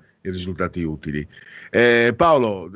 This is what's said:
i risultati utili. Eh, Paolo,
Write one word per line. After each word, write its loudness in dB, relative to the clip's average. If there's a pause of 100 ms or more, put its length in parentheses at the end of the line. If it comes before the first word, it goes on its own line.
(220)
i -10
risultati -8
utili. -8 (420)
Eh, 4
Paolo, 2